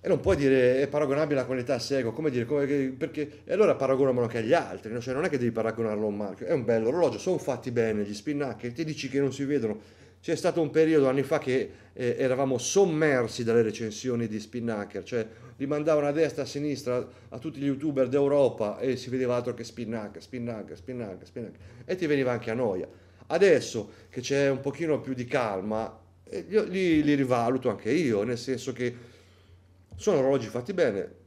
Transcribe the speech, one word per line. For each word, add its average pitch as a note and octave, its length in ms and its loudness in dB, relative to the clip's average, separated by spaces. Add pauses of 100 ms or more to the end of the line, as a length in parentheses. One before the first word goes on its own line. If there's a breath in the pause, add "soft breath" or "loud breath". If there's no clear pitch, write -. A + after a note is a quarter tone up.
E - 60 -8
non E3 140 2
puoi E3 160 2
dire C3 440 6
è C#3+ 60 2
paragonabile D3 540 0
alla B2 60 -2
qualità A#2+ 340 -2
Seiko, A#2+ 320 -2
come D#3 180 -2
dire, B2 140 0
come C#3+ 220 0
che, C3+ 300 0
perché, D3 480 -6
e - 80 -4
allora F#3 220 6
paragonamelo C3 480 2
anche A#2 160 -2
agli A2+ 140 2
altri, G#2+ 400 0
no? A#2+ 80 -6
Cioè B2 120 -6
non C#3 120 -2
è F#3 40 0
che D3 100 0
devi A#2+ 120 2
paragonarlo A2 540 -2
a G#2+ 40 0
un G2+ 80 -4
marchio, G2+ 300 -8
è - 60 0
un C3 120 0
bello A2+ 240 2
orologio, C#3 300 2
sono F3+ 200 -2
fatti B2+ 340 -4
bene A2 320 0
gli G#2 100 -8
Spinnaker, B2+ 580 -6
ti E3 120 -6
dici D#3 240 -8
che C3+ 100 -2
non C#3 140 2
si C#3 120 -6
vedono. C3 640 -4 (140)
C'è E3+ 140 -2
stato E3+ 260 0
un D3+ 100 2
periodo D#3 380 6
anni C3+ 140 2
fa C#3 160 0
che, B2+ 320 0 (220 loud breath)
eh, B2 260 -2
eravamo C3 400 2
sommersi D3+ 840 2
dalle A2+ 180 4
recensioni A#2 640 -2
di G#2+ 140 -6
Spinnaker, G#2+ 600 -6
cioè A2 240 -4 (300 loud breath)
li C#3 100 -6
mandavano D3+ 400 2
a C#3+ 60 0
destra, D3 300 0
a B2+ 40 -4
sinistra, B2 580 -4 (240 loud breath)
a - 100 -12
tutti C3+ 220 -10
gli C#3 60 -2
youtuber C#3 420 0
d'Europa C#3 720 2
e B2+ 180 0
si - 140 -10
vedeva B2 260 0
altro A#2+ 180 -4
che A#2 80 -12
Spinnaker, A2 580 -8
Spinnaker, A2+ 560 -10
Spinnaker, G2 500 -10
Spinnaker, A2+ 320 -12 (260 loud breath)
e F#3 120 -4
ti F#3 100 -4
veniva C3+ 260 2
anche A2+ 180 -4
a A2+ 40 -2
noia. G2+ 340 -2 (380 loud breath)
Adesso C#3+ 640 4 (200 loud breath)
che C3 100 -10
c'è C#3 280 2
un C3+ 120 0
pochino C#3+ 400 -2
più B2+ 140 -6
di B2 100 -6
calma, G#2+ 760 -2 (240)
eh, F3+ 240 -8
io G#3+ 160 2
li, F3+ 380 2
li D3 120 4
rivaluto B2+ 540 2
anche G#2+ 240 -2
io, B2 320 2
nel A#2+ 140 -4
senso B2+ 340 -6
che A#2+ 340 -6 (880 loud breath)
sono F#3 240 2
orologi C3 300 2
fatti B2 240 -6
bene B2 420 0 (120)